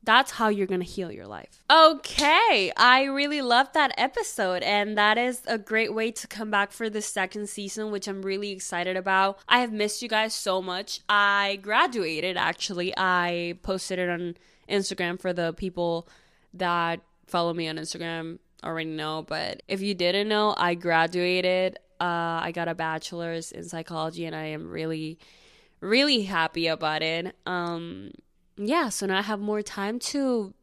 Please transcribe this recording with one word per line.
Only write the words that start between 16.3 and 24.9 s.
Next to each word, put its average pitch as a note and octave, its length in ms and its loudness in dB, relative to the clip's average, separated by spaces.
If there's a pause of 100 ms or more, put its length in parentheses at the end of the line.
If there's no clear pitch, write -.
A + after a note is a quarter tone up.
that F3 480 0 (260)
follow E3+ 280 0
me E3 120 -4
on D#3+ 100 -6
Instagram E3 640 -8 (220)
already E3 280 -6
know, D#3 360 -6
but - 420 -6
if F#3+ 120 -4
you G3 140 0
didn't F#3 340 2
know, G#3+ 300 4
I F3 160 2
graduated. F3+ 1040 2 (200)
Uh, E3+ 460 -2
I E3+ 100 -4
got E3+ 140 -4
a E3 60 -4
bachelor's E3 800 -6
in E3+ 120 -12
psychology, E3 640 -6
and D#3+ 100 -8
I D#3 120 -6
am D#3 200 -8
really, D#3+ 500 -6 (600)